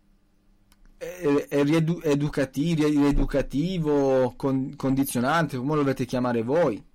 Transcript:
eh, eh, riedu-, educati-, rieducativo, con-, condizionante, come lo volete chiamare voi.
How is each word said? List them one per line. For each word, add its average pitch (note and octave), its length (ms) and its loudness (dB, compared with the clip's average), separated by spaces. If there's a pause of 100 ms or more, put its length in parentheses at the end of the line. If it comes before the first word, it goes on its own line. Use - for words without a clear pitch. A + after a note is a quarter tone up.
(960)
eh, E3 520 -2
eh, C#3+ 140 0
riedu-, D#3+ 400 2
educati-, D3 720 -2
rieducativo, C#3+ 1600 2
con-, C3+ 400 -2
condizionante, C3+ 800 0
come C#3 180 -2
lo D3 60 2
volete C3+ 240 -2
chiamare B2 360 0
voi. C3 420 0 (120)